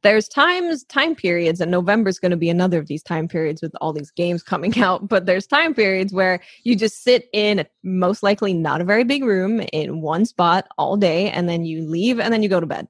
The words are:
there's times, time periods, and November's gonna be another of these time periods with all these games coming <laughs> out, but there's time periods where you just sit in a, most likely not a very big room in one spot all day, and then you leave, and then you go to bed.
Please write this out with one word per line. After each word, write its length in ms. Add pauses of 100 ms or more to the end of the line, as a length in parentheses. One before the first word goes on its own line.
there's 240
times, 560
time 320
periods, 460
and 100
November's 480
gonna 180
be 120
another 300
of 80
these 140
time 260
periods 340
with 200
all 120
these 180
games 320
coming 360
<laughs> 40
out, 240
but 180
there's 220
time 260
periods 400
where 280 (220)
you 120
just 260
sit 320
in 260
a, 60 (160)
most 400
likely 320
not 280
a 40
very 200
big 180
room 380 (120)
in 280
one 240
spot 420 (100)
all 200
day, 340
and 180
then 160
you 220
leave, 320
and 140
then 100
you 60
go 100
to 80
bed. 220